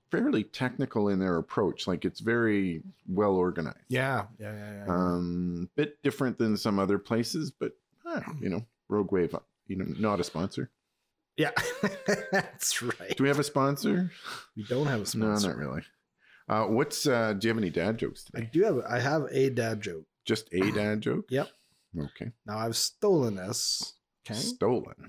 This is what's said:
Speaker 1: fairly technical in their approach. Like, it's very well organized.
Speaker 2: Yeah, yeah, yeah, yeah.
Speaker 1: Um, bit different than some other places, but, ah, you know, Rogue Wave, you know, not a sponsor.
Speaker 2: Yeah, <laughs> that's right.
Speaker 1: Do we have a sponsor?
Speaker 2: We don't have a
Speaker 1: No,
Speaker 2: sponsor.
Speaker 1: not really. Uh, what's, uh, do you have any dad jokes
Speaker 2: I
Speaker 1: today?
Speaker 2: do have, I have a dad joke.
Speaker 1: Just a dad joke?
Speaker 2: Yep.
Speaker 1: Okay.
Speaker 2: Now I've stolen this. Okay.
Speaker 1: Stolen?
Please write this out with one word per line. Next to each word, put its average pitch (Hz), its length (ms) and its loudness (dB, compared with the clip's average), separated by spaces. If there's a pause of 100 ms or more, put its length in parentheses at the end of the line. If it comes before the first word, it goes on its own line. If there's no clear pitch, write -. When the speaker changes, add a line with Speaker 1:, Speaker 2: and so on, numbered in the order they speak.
Speaker 1:
fairly 226 340 2
technical 120 680 0
in 98 100 2
their 92 180 2
approach. 82 500 0
Like, 90 180 -2
it's 90 160 -2
very 104 600 2 (260)
well 98 280 4
organized. 90 420 0 (120)
Speaker 2:
Yeah, 127 360 0 (140)
yeah, 107 160 -10
yeah, 104 320 -12
yeah. 90 60 0
Speaker 1:
Um, 87 840 0
bit 147 260 -2
different 135 380 0
than 110 180 4
some 101 220 2
other 98 180 4
places, 120 540 -2
but, - 220 -6 (340)
ah, 330 160 -4 (180)
you 95 80 -2
know, 95 160 -4 (240)
Rogue 101 220 2
Wave, 87 240 2 (320)
you 95 80 -4
know, 92 100 -4 (140)
not 104 200 2
a 85 40 2
sponsor. - 480 -4 (680)
Speaker 2:
Yeah, 147 140 0 (300)
<laughs> - 500 -2
that's - 500 -2
right. 113 340 -4
Speaker 1:
Do 131 80 2
we 139 60 4
have 143 100 2
a 147 40 2
sponsor? 156 680 0 (460)
Speaker 2:
We 107 60 -6
don't 127 240 0
have 135 120 0
a 98 180 -4
Speaker 1:
No, 107 180 2
Speaker 2:
sponsor. 104 140 2
Speaker 1:
not 64 80 -4
really. 71 260 -6 (680)
Uh, 107 160 2
what's, 127 420 0
uh, 117 260 4
do 101 140 0
you - 60 4
have 113 40 0
any 104 120 2
dad 85 280 0
jokes - 280 -6 (100)
Speaker 2:
I 117 40 -6
Speaker 1:
today? 113 120 -6
Speaker 2:
do 170 120 4
have, 180 160 2 (100)
I 120 100 0
have 139 320 0
a 135 180 4
dad 113 300 0
joke. 87 240 -8 (220)
Speaker 1:
Just - 260 -2
a 95 200 2
dad 104 280 0
joke? 120 300 -2
Speaker 2:
Yep. 135 180 -2 (500)
Speaker 1:
Okay. 120 340 -8 (140)
Speaker 2:
Now 107 120 -6
I've 113 180 -2
stolen 143 600 2
this. - 580 -4 (320)
Okay. 107 120 -6
Speaker 1:
Stolen? 120 580 -2 (140)